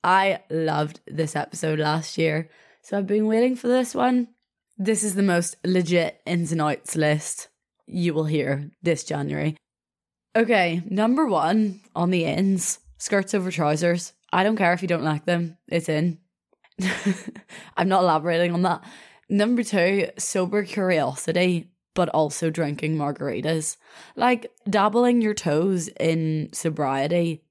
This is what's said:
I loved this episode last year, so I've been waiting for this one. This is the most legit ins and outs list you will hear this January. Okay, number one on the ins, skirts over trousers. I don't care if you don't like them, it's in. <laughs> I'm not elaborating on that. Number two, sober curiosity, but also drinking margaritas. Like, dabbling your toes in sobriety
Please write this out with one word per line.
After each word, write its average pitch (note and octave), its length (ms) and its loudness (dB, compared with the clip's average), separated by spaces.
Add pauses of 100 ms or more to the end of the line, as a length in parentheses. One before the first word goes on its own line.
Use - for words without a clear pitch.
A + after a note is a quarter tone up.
I F#3+ 360 2 (100)
loved D#3 560 -2
this D#3 280 -4
episode D#3 440 -4
last D3+ 400 -2
year, D#3+ 320 0 (320)
so - 160 -4
I've G3 80 -2
been G#3+ 200 0
waiting A#3+ 300 2
for B3 120 -4
this B3+ 260 0
one. B3 340 0 (480)
This G#3 260 0
is G#3 120 -2
the G3 80 2
most F3 420 2
legit F3 640 0
ins E3+ 260 -2
and E3 80 0
outs - 340 -2
list D3+ 540 0 (380)
you F3 260 -2
will D#3 140 0
hear C#3+ 440 -2 (120)
this E3+ 200 0
January. D3 540 -4 (800)
Okay, F#3+ 480 2
number A#3 400 2
one G3 560 0 (160)
on F3 140 0
the E3+ 160 2
ins, F#3+ 540 0 (180)
skirts G3 340 -2
over F#3 180 -2
trousers. E3+ 600 0 (180)
I F#3 120 2
don't G#3+ 140 2
care F3+ 180 4
if F3 80 -6
you F#3+ 60 -6
don't E3+ 160 -2
like D3+ 200 -2
them, E3+ 320 -2 (120)
it's E3 200 -2
in. D#3+ 300 0 (760)
<laughs> - 840 -8
I'm F3 100 0
not F#3+ 140 4
elaborating E3+ 500 2
on F3 80 0
that. E3+ 240 0 (460)
Number A3+ 320 2
two, G3 560 2
sober G3 460 -2
curiosity, F3 1040 0 (240)
but F3 140 2
also D#3+ 420 0
drinking D#3 460 -2
margaritas. D3 800 -4 (400)
Like, A#3+ 340 0 (180)
dabbling A3+ 540 4
your G#3+ 100 0
toes F3 540 0
in D#3+ 680 -2
sobriety D#3 1000 -2